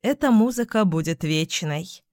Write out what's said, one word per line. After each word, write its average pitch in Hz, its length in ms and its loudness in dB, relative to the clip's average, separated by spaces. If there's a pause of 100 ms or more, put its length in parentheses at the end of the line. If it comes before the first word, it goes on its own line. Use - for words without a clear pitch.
Эта 277 300 0
музыка 233 540 2
будет 160 400 -2
вечной. 156 760 -4 (100)